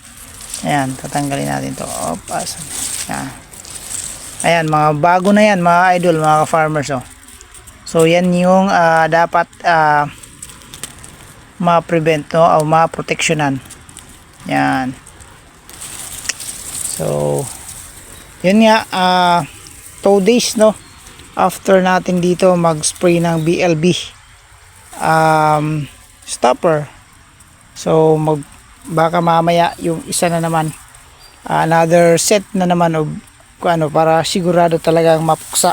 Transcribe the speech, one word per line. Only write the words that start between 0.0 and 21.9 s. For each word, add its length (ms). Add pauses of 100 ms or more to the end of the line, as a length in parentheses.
Ayan, 320
tatanggalin 520
natin 240
to. 160
Op, 400
asan? 360 (440)
Ayan. 200 (1160)
Ayan, 240
mga 200 (120)
bago 320
na 80
yan, 240
mga 180 (140)
idol, 240
mga 240
ka-farmers, 480
oh. 120 (840)
So, 160
yan 320
yung, 320
ah, 400
dapat, 400 (160)
ah, 400 (1500)
ma-prevent, 800
no, 80
o 240
ma-proteksyonan. 880 (880)
Yan. 480 (2000)
So, 440 (1040)
yun 200
nga, 280
ah, 480 (640)
two 160
days, 400
no, 160 (560)
after 480
natin 400